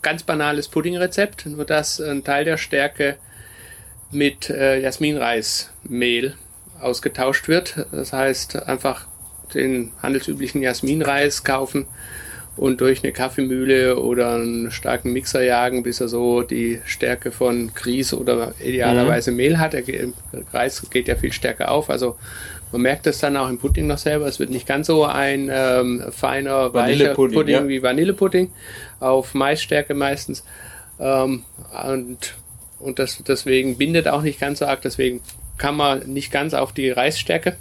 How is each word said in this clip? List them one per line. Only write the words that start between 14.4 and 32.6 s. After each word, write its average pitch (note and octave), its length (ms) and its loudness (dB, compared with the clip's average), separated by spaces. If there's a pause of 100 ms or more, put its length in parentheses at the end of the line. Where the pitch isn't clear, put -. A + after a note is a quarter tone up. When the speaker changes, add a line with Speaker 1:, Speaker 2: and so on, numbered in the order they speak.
Speaker 1:
starken B2 420 -2
Mixer C3 300 0
jagen, B2 400 4
bis A#2+ 180 -4
er A#2+ 80 -2
so A#2+ 340 2
die A#2 420 -2
Stärke B2 480 -2
von A#2+ 420 0
Grieß B2 400 -2
oder A#2 380 0 (100)
idealerweise B2 680 2
Speaker 2:
Mhm. A#2+ 60 0
Speaker 1:
Mehl D3 220 4
hat. D#3 140 2
Der C3+ 100 -4
Ge-, B2 300 -6 (400)
Reis B2 380 -2
geht B2+ 180 0
ja B2 80 0
viel B2 160 -2
stärker - 380 -2
auf, D3+ 180 2
also B2 280 0 (540)
man A#2 120 0
merkt C3+ 240 2
es C#3+ 140 2
dann C#3+ 180 2
auch C3 100 0
im B2 100 -4
Pudding D3+ 280 0
noch D3 100 0
selber. D3+ 300 0
Es C3+ 140 -4
wird - 100 -2
nicht B2 160 -4
ganz C#3+ 220 -2
so D#3 160 6
ein, C#3 460 0
ähm, B2+ 600 2
feiner, C3+ 640 0
weicher B2+ 240 4
Speaker 2:
Vanillepudding, C3+ 400 4
Speaker 1:
Pudding D3 160 4
Speaker 2:
ja. C#3 140 4
Speaker 1:
wie C3 140 0
Vanillepudding, F3+ 680 2 (500)
auf C3 320 2
Maisstärke D3 600 0
meistens. C#3 500 -2 (560)
Ähm, C3 440 2 (420)
und, B2+ 480 -6 (440)